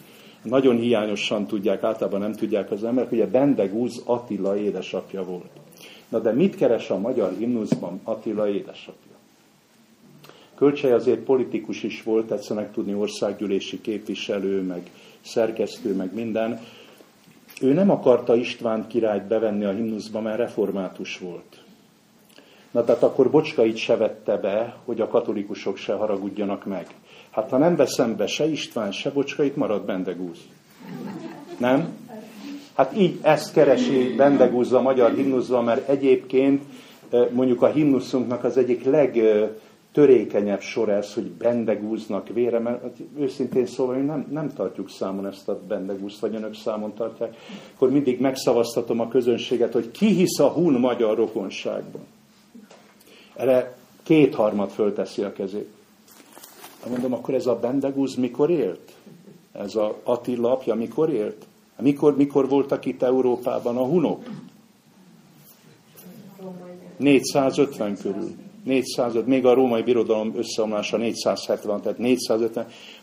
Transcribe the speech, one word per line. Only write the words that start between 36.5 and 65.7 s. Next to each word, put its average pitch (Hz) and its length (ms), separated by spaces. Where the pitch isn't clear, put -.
eh, 120 220
mondjuk 123 300
a 131 60
himnuszunknak 131 760
az 123 140
egyik 120 260
legtörékenyebb 110 1800
sor 113 280
ez, 104 240
hogy 92 180
Bendegúznak 110 1040
vére, 117 260
mert 120 220
hát 123 160
őszintén 131 460
szóval 127 300
mi 135 100
nem, 147 260
nem 147 220
tartjuk 95 360
számon 98 380
ezt - 220
a 98 180
Bendegúzt, 98 520
vagy 110 160
önök 107 200
számon 107 380
tartják, 113 420
akkor 127 160
mindig 139 280
megszavaztatom 120 800
a 117 80
közönséget, 117 680
hogy 113 180
ki - 140
hisz 185 340
a 143 80
hun 156 260
magyar 117 440
rokonságban. 104 840
Erre 123 420
kétharmad 107 680
fölteszi 101 520
a 98 120
kezét. 101 440
Mondom, 123 260
akkor 127 200
ez 123 120
a 123 140
Bendegúz 135 560
mikor 127 340
élt? 117 420
Ez 101 240
a 107 280
Attila 120 480
apja 123 240
mikor 117 340
élt? 107 360
Mikor, 143 360
mikor 139 340
voltak 139 360
itt 135 180
Európában 123 720
a 127 80
hunok? 135 380